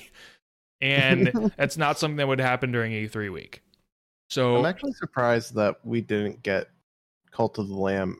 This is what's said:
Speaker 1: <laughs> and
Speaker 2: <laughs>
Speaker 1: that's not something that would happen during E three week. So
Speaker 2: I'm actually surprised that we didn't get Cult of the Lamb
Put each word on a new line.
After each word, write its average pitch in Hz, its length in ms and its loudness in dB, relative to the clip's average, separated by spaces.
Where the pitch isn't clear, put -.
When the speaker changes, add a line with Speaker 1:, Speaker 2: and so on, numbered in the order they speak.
Speaker 1:
<laughs> - 400 -20
and 139 720 2
Speaker 2:
<laughs> - 40 -14
Speaker 1:
that's 143 200 -2
not 151 220 0
something 151 180 -2
that 143 100 0
would 135 140 0
happen 127 300 0
during 117 200 -2
E 107 160 -4
three 107 220 -6
week. - 320 -12
So 123 280 2
Speaker 2:
I'm 127 80 4
actually 208 280 -2
surprised 120 600 0
that 104 280 2
we 117 180 -2
didn't 104 420 -4
get 95 260 -2
Cult - 280 -2
of 101 80 -4
the 98 80 -8
Lamb 95 440 -2